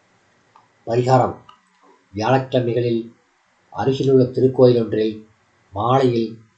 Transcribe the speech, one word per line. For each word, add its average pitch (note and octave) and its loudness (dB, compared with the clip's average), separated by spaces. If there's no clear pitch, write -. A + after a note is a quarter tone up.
பரிகாரம். A#2+ 0
வியாழக்கிழமைகளில் A#2 -2
அருகிலுள்ள C3 2
திருக்கோயில் B2 4
ஒன்றில் G#2+ -2
மாலையில் A#2 0